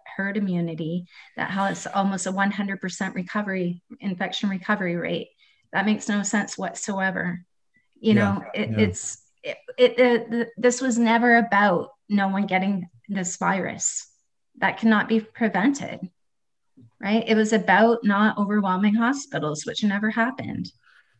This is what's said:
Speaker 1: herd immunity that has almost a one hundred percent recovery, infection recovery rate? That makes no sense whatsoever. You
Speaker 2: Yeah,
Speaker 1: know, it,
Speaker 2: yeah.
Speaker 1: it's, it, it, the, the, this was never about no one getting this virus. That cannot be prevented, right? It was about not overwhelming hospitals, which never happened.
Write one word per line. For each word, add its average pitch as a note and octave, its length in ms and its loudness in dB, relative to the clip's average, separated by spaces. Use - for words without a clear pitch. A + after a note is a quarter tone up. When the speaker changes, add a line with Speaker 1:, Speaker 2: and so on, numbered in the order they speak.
Speaker 1:
herd G3 200 -4
immunity F3 720 -4
that - 140 -4
has F#3+ 440 -4
almost G3 320 -2
a F#3+ 60 -4
one G3 180 2
hundred G3 300 -6
percent F#3 340 -8
recovery, F#3 680 -4
infection F#3+ 500 -6
recovery F#3+ 480 -2
rate? E3 320 -4
That G3 140 0
makes G#3+ 220 0
no G#3 140 0
sense G3+ 340 -2
whatsoever. F#3 880 -4
You G#3+ 140 4
Speaker 2:
Yeah, G#3 60 4
Speaker 1:
know, G3 240 0
it, G#3 160 -4
Speaker 2:
yeah. A2 80 -2
Speaker 1:
it's, - 440 -2
it, - 160 -10
it, A#3 200 6
the, A#3 400 4
the, A#3 200 -2
this B3 240 2
was B3+ 180 0
never A#3 380 6
about G3+ 540 4
no G3+ 180 2
one G3 180 0
getting F#3 420 -2
this F#3+ 300 -4
virus. - 680 -2
That - 200 0
cannot A3 300 4
be A3 120 2
prevented, G#3+ 800 -2
right? G#3+ 260 0
It A3+ 100 4
was G#3+ 180 2
about A3 500 4
not G#3 320 4
overwhelming G3+ 600 2
hospitals, F#3+ 680 -2
which - 200 -6
never G#3 260 0
happened. A#3 560 -4